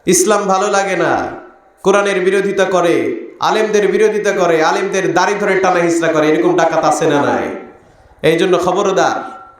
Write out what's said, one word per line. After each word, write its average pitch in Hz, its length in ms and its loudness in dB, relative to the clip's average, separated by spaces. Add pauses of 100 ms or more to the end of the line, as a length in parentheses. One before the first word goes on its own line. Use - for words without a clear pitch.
ইসলাম 202 360 2
ভালো 196 280 0
লাগে 196 260 -2
না, 151 300 -2 (560)
কোরআনের 196 380 2
বিরোধিতা 190 440 0
করে, 175 640 0 (140)
আলেমদের 202 480 0
বিরোধিতা 202 440 0
করে, 170 320 2
আলেমদের 190 500 -2
দাড়ি 196 260 2
ধরে 196 140 0
টানা 185 260 2
হিচড়া 165 320 0
করে, 151 160 0
এরকম 165 280 2
ডাকাত 160 280 2
আছে 151 220 0
না 143 160 2
নাই? 117 200 -2 (880)
এই 165 80 2
জন্য 180 200 2
খবরদার, 180 720 0 (300)